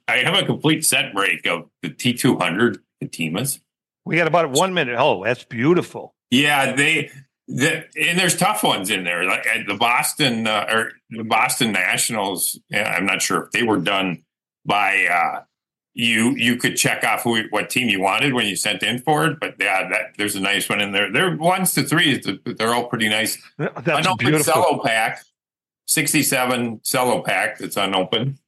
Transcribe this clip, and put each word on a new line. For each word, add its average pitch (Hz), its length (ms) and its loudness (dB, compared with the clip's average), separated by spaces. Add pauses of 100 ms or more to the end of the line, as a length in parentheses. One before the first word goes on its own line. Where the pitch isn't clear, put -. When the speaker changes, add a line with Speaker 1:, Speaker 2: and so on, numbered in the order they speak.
Speaker 1:
I 117 100 2
have 160 160 0
a 185 100 0
complete 151 400 0
set 139 300 0
break 95 320 0
of 87 220 -4 (140)
the 87 80 -6
T 120 220 -2
two 120 260 2
hundred, 95 400 0 (220)
the 143 80 -8
Timas. 92 520 -6 (440)
Speaker 2:
We - 120 -2
got 165 100 2
about 160 240 2
one 180 240 2
minute. 131 240 0
Oh, 117 260 2
that's 120 200 -2
beautiful. 127 720 0 (160)
Speaker 1:
Yeah, 139 420 4
they, 147 380 0 (360)
the, 147 400 -2 (140)
and 170 180 2
there's 180 180 2
tough 190 260 0
ones 104 280 0
in 95 140 -2
there. 87 200 -2
Like, 104 220 -2
uh, 113 200 0
the 101 80 -2
Boston, 117 720 0
uh, 107 240 0
or 113 220 0 (180)
the 113 140 -8
Boston 113 480 2
Nationals, 98 840 -2 (120)
yeah, 104 260 -2
I'm 92 100 -2
not 92 160 0
sure 82 220 0
if - 80 -20
they 110 100 0
were 110 160 2
done 95 440 -2 (440)
by, 98 400 2
uh, 80 360 0 (520)
you, 117 420 2
you 117 200 2
could 123 200 -2
check - 280 0
off 110 180 0
who, 113 280 0
what 104 200 -2
team 127 180 0
you 98 120 0
wanted 110 340 2
when 117 120 0
you 98 80 -2
sent 90 280 -4
in 113 180 -2
for 151 260 2
it. 151 140 -4
But - 180 -6
yeah, 95 300 0
that, 98 280 -4
there's 104 200 -2
a 98 40 -6
nice 98 280 0
one 104 120 0
in 101 120 -2
there. 98 180 0
They're 165 260 0
ones 180 380 0
to 151 80 2
threes, 151 440 0 (180)
but 117 140 -8
they're 113 160 0
all 120 120 0
pretty 113 220 -2
nice. 107 280 -2 (220)
Speaker 2:
Th-, 165 120 -4 (120)
that's 156 240 0
Speaker 1:
Unopened 185 120 0
Speaker 2:
beautiful. 151 340 2
Speaker 1:
cello 160 320 2
pack, 113 400 0 (600)
sixty-seven 127 1000 0
cello 127 380 0
pack 104 360 -2
that's 95 180 -10
unopened. 98 720 -2